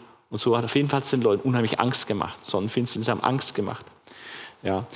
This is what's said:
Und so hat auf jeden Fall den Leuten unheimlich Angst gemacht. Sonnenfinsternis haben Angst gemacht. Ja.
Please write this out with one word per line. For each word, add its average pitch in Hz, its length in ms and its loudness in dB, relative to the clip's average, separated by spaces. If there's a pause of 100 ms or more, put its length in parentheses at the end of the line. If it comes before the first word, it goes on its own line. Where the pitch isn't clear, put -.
(300)
Und 104 100 -6
so 117 180 4
hat 117 60 0
auf 117 120 0
jeden 143 140 2
Fall 139 120 2
den 131 200 0
Leuten 110 260 4
unheimlich 120 320 2
Angst - 280 0
gemacht. 98 380 -4
Sonnenfinsternis 113 640 -2
haben 113 160 0
Angst - 320 0
gemacht. 98 300 -4 (760)
Ja. 95 240 0 (100)